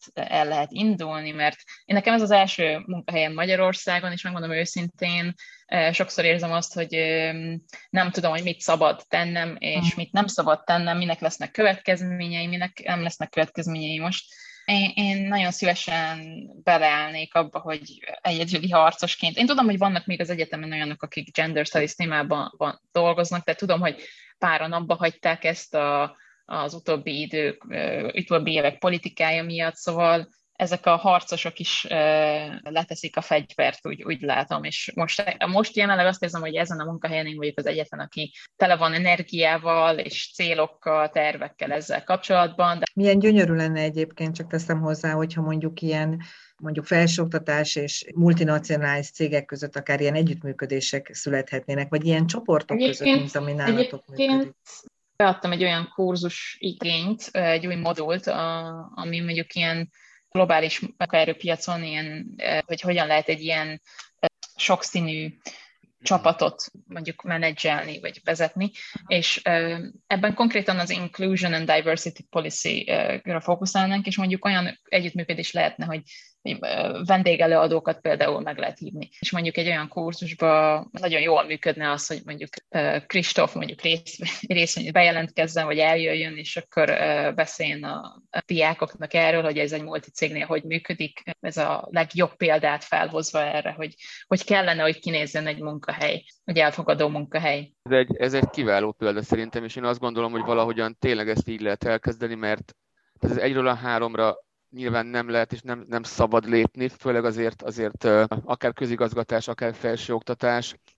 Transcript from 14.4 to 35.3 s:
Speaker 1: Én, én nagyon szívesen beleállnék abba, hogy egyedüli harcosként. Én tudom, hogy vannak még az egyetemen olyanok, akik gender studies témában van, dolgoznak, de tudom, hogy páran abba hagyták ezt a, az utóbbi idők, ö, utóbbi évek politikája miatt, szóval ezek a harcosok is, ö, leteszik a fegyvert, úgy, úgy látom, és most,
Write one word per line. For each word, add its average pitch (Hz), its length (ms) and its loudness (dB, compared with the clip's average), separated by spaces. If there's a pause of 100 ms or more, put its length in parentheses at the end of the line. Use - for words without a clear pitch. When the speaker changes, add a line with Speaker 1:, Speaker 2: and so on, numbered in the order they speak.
Speaker 1:
Én, 196 300 2
én 196 340 0
nagyon 196 220 2
szívesen 160 960 -2 (160)
beleállnék 156 720 2
abba, 160 240 0
hogy 156 480 -10 (140)
egyedüli 170 500 -2
harcosként. 165 640 4
Én 240 100 4
tudom, 269 180 4
hogy 202 140 2
vannak 190 280 0
még 180 140 -4
az 170 100 -4
egyetemen 156 420 -6
olyanok, 151 300 -6
akik - 320 -10
gender 156 320 0
studies 147 280 0
témában 151 640 -2
van, - 240 -4 (120)
dolgoznak, 170 520 2
de 160 100 0
tudom, 180 260 0
hogy 160 220 -2 (360)
páran 160 340 0
abba 170 220 0
hagyták 165 500 0
ezt 165 300 -2
a, 143 420 0 (280)
az 156 300 -6
utóbbi 151 460 -4
idők, 147 480 -4
ö, - 460 -4
utóbbi 165 380 0
évek 143 260 2
politikája 165 640 0
miatt, 165 320 -4
szóval 170 540 2 (240)
ezek 180 340 -2
a 170 100 8
harcosok 175 640 2
is, - 320 -2
ö, - 40 -2 (680)
leteszik 160 540 -4
a - 40 -2
fegyvert, 147 640 0
úgy, 147 180 -10
úgy 160 160 -6
látom, 143 440 -2
és - 300 -8
most, 170 420 -2 (100)